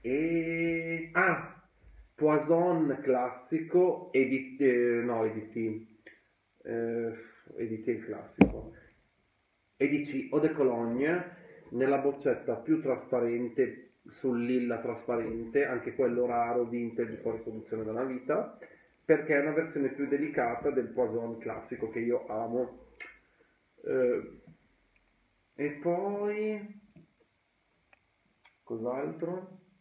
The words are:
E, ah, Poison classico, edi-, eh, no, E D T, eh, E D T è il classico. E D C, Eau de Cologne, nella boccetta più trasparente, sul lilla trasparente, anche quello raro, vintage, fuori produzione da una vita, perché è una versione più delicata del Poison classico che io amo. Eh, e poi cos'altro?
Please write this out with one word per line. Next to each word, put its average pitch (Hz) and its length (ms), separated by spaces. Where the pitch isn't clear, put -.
E, 165 1120
ah, 180 440
Poison 151 880
classico, 160 1080
edi-, 131 480
eh, 120 460
no, 113 200
E 110 80
D 110 180
T, 110 360
eh, 117 520
E 113 120
D 110 140
T - 60
è - 20
il 110 160
classico. - 680
E 139 100
D 143 200
C, 135 260
Eau 151 80
de 156 120
Cologne, 131 840
nella 135 260
boccetta 135 560
più 156 260
trasparente, 120 1160
sul 120 380
lilla 120 340
trasparente, 117 840
anche 123 280
quello 123 300
raro, 120 400
vintage, 117 540
fuori 113 220
produzione 110 440
da 107 60
una 117 140
vita, 135 540
perché 151 320
è 143 40
una 151 120
versione 147 360
più 139 200
delicata 135 640
del 123 180
Poison 117 480
classico 113 540
che 120 80
io 117 300
amo. 117 680
Eh, 123 560
e 147 160
poi 202 960
cos'altro? 160 1000